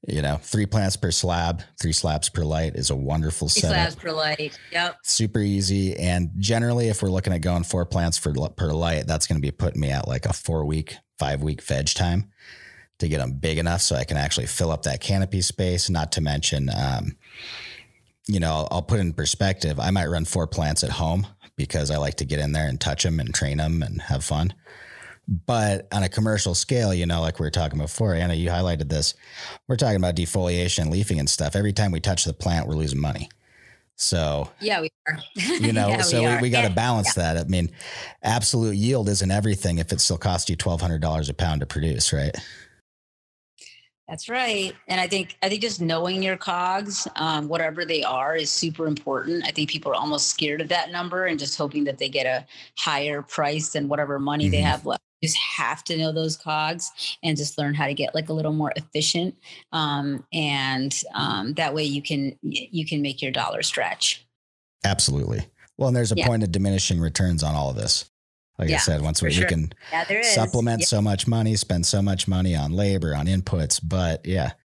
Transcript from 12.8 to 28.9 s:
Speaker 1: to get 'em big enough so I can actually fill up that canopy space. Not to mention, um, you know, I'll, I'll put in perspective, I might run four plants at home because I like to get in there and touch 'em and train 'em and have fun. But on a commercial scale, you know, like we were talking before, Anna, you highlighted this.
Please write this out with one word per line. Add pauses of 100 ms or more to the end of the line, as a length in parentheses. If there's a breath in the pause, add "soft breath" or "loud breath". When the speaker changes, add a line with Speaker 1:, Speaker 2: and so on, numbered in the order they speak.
Speaker 1:
to
get
'em
big
enough
so
I
can
actually
fill
up
that
canopy
space.
Not
to
mention,
um, (1120 loud breath)
you
know,
I'll,
I'll
put
in
perspective,
I
might
run
four
plants
at
home (300 loud breath)
because
I
like
to
get
in
there
and
touch
'em
and
train
'em
and
have
fun. (720 loud breath)
But
on
a
commercial
scale,
you
know,
like
we
were
talking
before,
Anna,
you
highlighted
this. (520 loud breath)